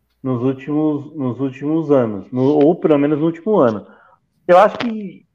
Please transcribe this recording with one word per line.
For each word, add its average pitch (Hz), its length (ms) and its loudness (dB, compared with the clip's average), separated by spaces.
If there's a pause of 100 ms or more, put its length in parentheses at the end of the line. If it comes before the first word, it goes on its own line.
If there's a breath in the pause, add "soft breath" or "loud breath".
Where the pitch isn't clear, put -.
(240)
nos 127 200 -4
últimos, 147 720 -4
nos 127 240 -6
últimos 143 520 -4
anos, 110 400 0
no, 127 120 -2
ou 147 360 4
pelo 156 200 4
menos 143 200 0
no 151 60 0
último 170 320 -2
ano. 110 300 0 (600 soft breath)
Eu 175 120 6
acho 208 180 4
que, 220 580 -10